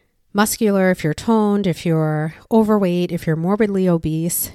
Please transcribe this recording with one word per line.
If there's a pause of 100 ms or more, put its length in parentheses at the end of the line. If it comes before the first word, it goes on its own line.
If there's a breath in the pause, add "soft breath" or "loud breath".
(340 soft breath)
muscular,
if
you're
toned,
if
you're (180)
overweight,
if
you're
morbidly
obese,